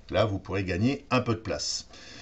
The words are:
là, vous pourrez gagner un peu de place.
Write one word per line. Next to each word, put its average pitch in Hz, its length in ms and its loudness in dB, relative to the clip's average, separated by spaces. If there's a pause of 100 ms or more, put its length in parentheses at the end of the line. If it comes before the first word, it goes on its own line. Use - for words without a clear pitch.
(100)
là, 104 160 4
vous 98 120 -2
pourrez 92 260 -2
gagner 101 460 2
un 127 100 4
peu 117 120 0
de - 80 0
place. - 480 -4 (340)